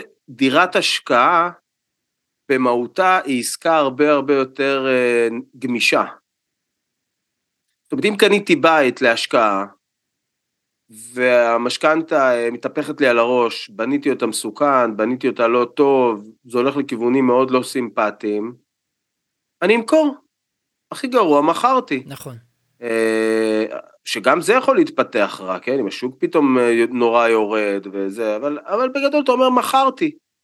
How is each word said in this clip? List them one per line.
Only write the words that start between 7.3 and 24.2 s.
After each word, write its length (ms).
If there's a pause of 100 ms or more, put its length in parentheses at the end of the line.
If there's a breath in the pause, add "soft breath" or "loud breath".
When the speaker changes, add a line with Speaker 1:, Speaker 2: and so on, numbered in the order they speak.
Speaker 1:
זאת 80
אומרת, 140
אם 120
קניתי 380
בית 460
להשקעה, 640 (1500)
והמשכנתה, 1200
אה, 160
מתהפכת 500
לי 60
על 120
הראש, 500
בניתי 420
אותה 140
מסוכן, 720
בניתי 300
אותה 200
לא 280
טוב, 480 (200)
זה 140
הולך 200
לכיוונים 500
מאוד 240
לא 120
סימפטיים, 880 (1080)
אני 140
אמכור. 400 (760)
הכי 160
גרוע, 340
מכרתי. 680
Speaker 2:
נכון. 280 (460)
Speaker 1:
אה, 840 (400)
שגם 360